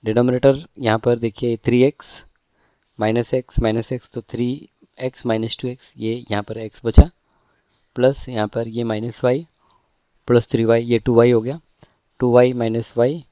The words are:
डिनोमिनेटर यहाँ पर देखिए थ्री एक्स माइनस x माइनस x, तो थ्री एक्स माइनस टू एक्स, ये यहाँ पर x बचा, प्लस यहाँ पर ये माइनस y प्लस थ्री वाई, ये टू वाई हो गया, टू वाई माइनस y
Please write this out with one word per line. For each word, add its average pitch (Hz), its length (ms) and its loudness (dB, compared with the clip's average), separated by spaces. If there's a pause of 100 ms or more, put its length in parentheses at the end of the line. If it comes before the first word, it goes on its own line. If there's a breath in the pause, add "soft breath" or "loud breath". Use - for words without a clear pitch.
डिनोमिनेटर 127 600 2 (160)
यहाँ 113 200 0
पर 120 200 0
देखिए 117 460 -4
थ्री 123 180 2
एक्स - 400 -4 (760)
माइनस 110 360 -2
x - 260 -2
माइनस 117 320 -2
x, - 200 -12
तो 120 80 -10
थ्री 123 480 -6 (300)
एक्स - 260 -8
माइनस 113 360 -2
टू 127 60 -6
एक्स, - 300 -12
ये 117 340 -6
यहाँ 104 120 -4
पर 110 240 -12
x - 180 -12
बचा, 117 240 8 (840)
प्लस 131 340 0
यहाँ 110 180 -4
पर 117 200 -6
ये 117 160 -6
माइनस 113 420 -6
y 127 140 0 (880)
प्लस 120 220 2
थ्री 113 160 0
वाई, 113 180 2
ये 120 160 0
टू 120 160 -2
वाई 120 160 6
हो 117 100 2
गया, 135 180 -8 (600 soft breath)
टू 123 120 0
वाई 123 220 6
माइनस 117 440 -4
y 120 120 2 (220)